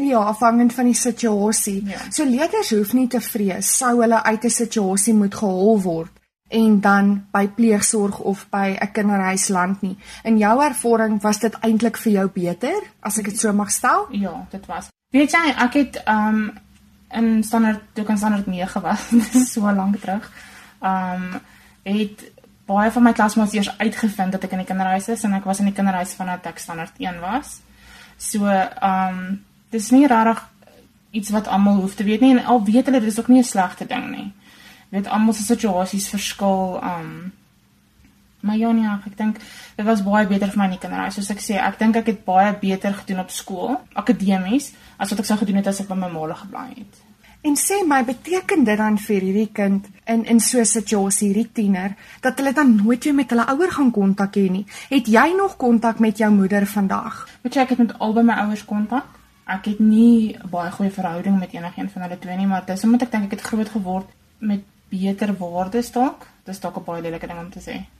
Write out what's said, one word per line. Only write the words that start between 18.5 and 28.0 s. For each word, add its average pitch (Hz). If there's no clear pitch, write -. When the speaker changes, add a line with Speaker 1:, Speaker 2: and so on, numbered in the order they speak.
Speaker 2:
was, 175
<laughs> -
dit 226
is 254
so 226
lank 202
terug, 196
ehm, 185
het 208
baie 208
van 240
my 233
klasmaats 214
eers 202
uitgevind 202
dat 190
ek 185
in 185
die 185
kinderhuis 190
is 226
en 202
ek 196
was 196
in 202
die 196
kinderhuis 185
vanaf 180
ek 165
standaard 170
een 175
was. 214